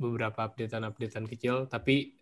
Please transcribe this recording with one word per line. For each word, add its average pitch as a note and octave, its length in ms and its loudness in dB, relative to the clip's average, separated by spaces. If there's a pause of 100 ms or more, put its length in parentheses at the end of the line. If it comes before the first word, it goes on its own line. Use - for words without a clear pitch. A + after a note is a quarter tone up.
beberapa A2+ 480 0
updatean-updatean A2 800 -4
kecil, B2+ 400 0
tapi C#3 500 2